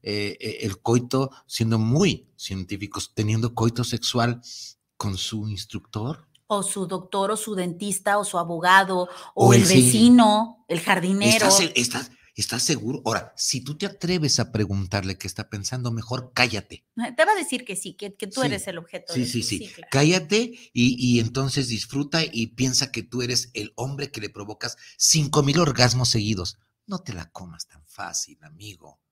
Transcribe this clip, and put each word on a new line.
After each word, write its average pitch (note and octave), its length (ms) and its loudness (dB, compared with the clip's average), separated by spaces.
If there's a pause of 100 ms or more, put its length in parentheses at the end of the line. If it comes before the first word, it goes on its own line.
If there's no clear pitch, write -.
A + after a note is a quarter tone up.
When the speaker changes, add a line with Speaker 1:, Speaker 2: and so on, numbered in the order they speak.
Speaker 1:
eh, G#2 360 -4
eh, G#2 200 -8
el G#2 200 -6
coito, B2 500 0 (160)
siendo A2+ 340 0
muy C3 560 0
científicos, F#2+ 800 -10
teniendo A2 380 0
coito A2+ 300 0
sexual A#2+ 580 -2 (560)
con G2 200 -6
su G#2+ 320 -8
instructor? G#2+ 800 -10 (180)
Speaker 2:
O G3+ 160 -2
su G3 240 -6
doctor, F#3+ 460 -4
o A3 40 -2
su G#3+ 200 -8
dentista, F#3 640 -2
o G3+ 60 -2
su F#3 140 -4
abogado, F3+ 680 4 (260)
o A#2+ 140 8
Speaker 1:
O A#2+ 60 10
Speaker 2:
el A#2+ 80 8
Speaker 1:
el F#3+ 40 4
sí. E3+ 200 8
Speaker 2:
vecino, A3+ 840 6
el E3+ 100 -2
jardinero. G3+ 680 2
Speaker 1:
¿Estás G3 100 8
se-, F3+ 180 2
estás, A#2+ 360 -2 (260)
estás A#2 260 -4
seguro? B2+ 440 -2
Ahora, G#2+ 280 -4
si - 300 -4
tú D3 140 -10
te G3 80 -6
atreves E3+ 520 -2
a A#2 140 -2
preguntarle G2 640 -2
qué - 100 -14
está G2+ 220 -10
pensando, A#2+ 420 -8
mejor A#2+ 440 -8
cállate. A2 500 -2 (320)
Speaker 2:
Te D#4 80 2
va G4 80 2
a - 40 2
decir C4 280 -6
que F#3+ 120 -10
sí, F#3+ 180 -12
que, G3+ 200 -12
que - 120 -12
tú A3+ 160 -6
Speaker 1:
Sí. B3+ 60 0
Speaker 2:
eres G3+ 200 -6
el F3 100 -12
objeto E3+ 360 -14
Speaker 1:
Sí, B2+ 60 -2
Speaker 2:
de A#2+ 60 -2
Speaker 1:
sí, A#2+ 160 -4
Speaker 2:
sí, G2+ 160 -4
Speaker 1:
sí. - 140 -12
Speaker 2:
claro. - 180 -20
Speaker 1:
Cállate F#3 640 2 (220)
y, B2 220 4 (200)
y - 40 4
entonces C3 480 -2
disfruta C#3 520 -4 (100)
y A2+ 180 -4
piensa C3 440 -2
que A2+ 100 -8
tú B2 200 -8
eres A#2+ 320 -4
el G#2+ 200 -8
hombre C#3 360 -8
que - 100 -12
le G#2 80 -10
provocas G#2 480 -12 (220)
cinco D3+ 440 4
mil C#3 160 2
orgasmos B2 520 4
seguidos. G#2 480 -2 (280)
No F#3 140 -8
te - 120 -12
la E2+ 180 -12
comas - 360 -16
tan D2+ 200 -20
fácil, E2+ 580 -12
amigo. D#2 560 -20 (120)